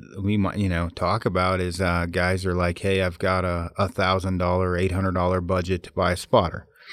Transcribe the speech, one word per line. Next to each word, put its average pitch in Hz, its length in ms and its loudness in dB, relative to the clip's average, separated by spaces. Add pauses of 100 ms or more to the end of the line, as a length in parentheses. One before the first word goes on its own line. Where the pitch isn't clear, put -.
(220)
we 104 160 2
might, 95 200 0
you 98 120 2
know, 87 200 0
talk 95 360 -2
about 92 340 0
is, 90 220 -2
uh, 87 280 0
guys 92 360 0
are 90 80 0
like, 87 240 0
"Hey, 95 240 0
I've 87 160 -2
got 92 260 0
a 87 320 -4
a 101 120 0
thousand 92 500 0
dollar, 90 380 2
eight 92 160 2
hundred 95 200 0
dollar 92 300 2
budget 90 420 -2
to - 80 -20
buy 90 200 2
a 90 40 0
spotter. - 500 0 (260)